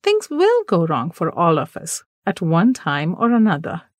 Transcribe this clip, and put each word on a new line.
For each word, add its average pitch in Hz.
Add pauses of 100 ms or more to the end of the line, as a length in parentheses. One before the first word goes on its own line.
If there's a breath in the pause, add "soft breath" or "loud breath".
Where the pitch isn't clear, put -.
Things 427
will 403
go 170
wrong 156
for 165
all 165
of -
us - (200)
at 196
one 175
time 151
or 233
another. 180 (180)